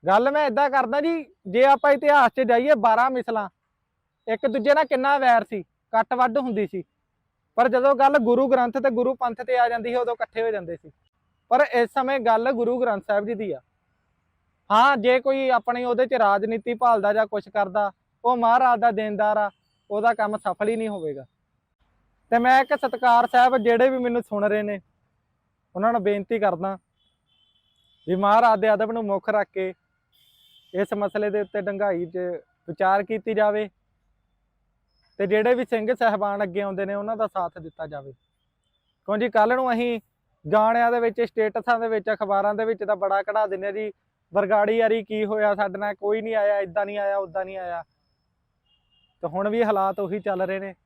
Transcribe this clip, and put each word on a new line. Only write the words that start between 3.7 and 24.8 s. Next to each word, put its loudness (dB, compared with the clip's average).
ਇੱਕ -2
ਦੂਜੇ 2
ਨਾਲ 2
ਕਿੰਨਾ 0
ਵੈਰ 2
ਸੀ, -10
ਕੱਟ -4
ਵੱਢ 0
ਹੁੰਦੀ -4
ਸੀ, -10
ਪਰ 4
ਜਦੋਂ 2
ਗੱਲ 4
ਗੁਰੂ 2
ਗ੍ਰੰਥ 0
ਤੇ 0
ਗੁਰੂ -2
ਪੰਥ -6
ਤੇ -2
ਆ 4
ਜਾਂਦੀ -4
ਸੀ, -4
ਉਦੋਂ -2
ਇਕੱਠੇ -6
ਹੋ -2
ਜਾਂਦੇ -8
ਸੀ। -20
ਪਰ 4
ਇਸ 0
ਸਮੇਂ -2
ਗੱਲ 2
ਗੁਰੂ -2
ਗ੍ਰੰਥ -2
ਸਾਹਿਬ 0
ਜੀ -4
ਦੀ -8
ਆ। -8
ਹਾਂ, 4
ਜੇ 2
ਕੋਈ 0
ਆਪਣੀ 0
ਉਹਦੇ 0
'ਚ -2
ਰਾਜਨੀਤੀ 0
ਭਾਲਦਾ 2
ਜਾਂ 0
ਕੁਛ -8
ਕਰਦਾ, -2
ਉਹ 2
ਮਹਾਰਾਜ 4
ਦਾ 4
ਦੇਣਦਾਰ -2
ਆ, -2
ਉਹਦਾ 0
ਕੰਮ -4
ਸਫਲ -4
ਹੀ -2
ਨਹੀਂ -6
ਹੋਵੇਗਾ। -8
ਤੇ 4
ਮੈਂ 6
ਇੱਕ 0
ਸਤਿਕਾਰ 2
ਸਾਹਿਬ 4
ਜਿਹੜੇ 4
ਵੀ -2
ਮੈਨੂੰ -2
ਸੁਣ -4
ਰਹੇ 0
ਨੇ, -6